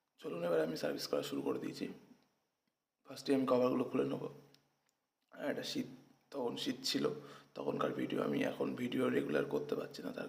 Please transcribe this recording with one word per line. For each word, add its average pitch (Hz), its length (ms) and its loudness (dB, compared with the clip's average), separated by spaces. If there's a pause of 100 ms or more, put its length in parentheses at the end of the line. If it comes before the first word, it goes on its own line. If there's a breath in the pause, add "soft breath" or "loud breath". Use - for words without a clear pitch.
(180)
চলুন 170 260 -4
এবার 170 180 4
আমি 160 160 0
সার্ভিস 143 300 -2
করা - 160 2
শুরু 69 180 -2
করে - 180 0
দিয়েছি। - 280 -4 (1200)
ফার্স্টে 139 280 0
আমি 131 100 4
কভারগুলো 127 380 6
খুলে 135 200 2
নেবো। - 260 -2 (1000)
আর - 200 -4
এটা - 120 -4
শীত, - 220 -4 (460)
তখন 123 260 -2
শীত 127 260 -2
ছিল, - 260 2 (460 loud breath)
তখনকার - 360 0
ভিডিও - 320 0
আমি - 200 2
এখন - 320 0
ভিডিও 127 340 2
রেগুলার - 360 2
করতে - 300 0
পারছি - 280 -6
না, - 80 -4
তার - 180 -6